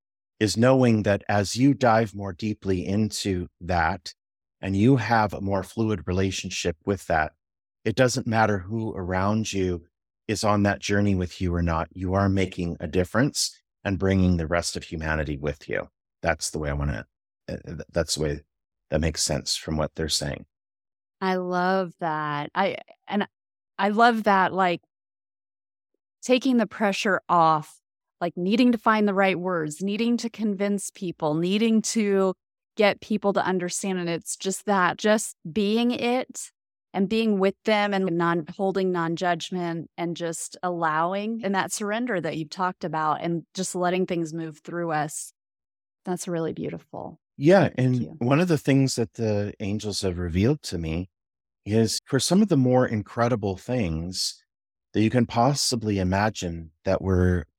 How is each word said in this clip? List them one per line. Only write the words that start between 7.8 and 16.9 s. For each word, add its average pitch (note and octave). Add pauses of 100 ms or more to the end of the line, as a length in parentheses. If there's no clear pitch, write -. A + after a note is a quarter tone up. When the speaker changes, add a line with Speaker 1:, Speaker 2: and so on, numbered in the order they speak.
Speaker 1:
it A2+
doesn't B2+
matter A2
who A2
around F#2+
you F#2 (420)
is G#2
on G#2
that G2+
journey G2+
with F2+
you F2+
or F2
not. E2
You F2+
are G2
making F#2
a F2
difference F#2 (240)
and G2
bringing F#2+
the D#2+
rest E2+
of E2+
humanity D#2
with C#2+
you. G1+ (320)
That's E2
the D#2+
way D2+
I C#2+
wanna, C#2+ (440)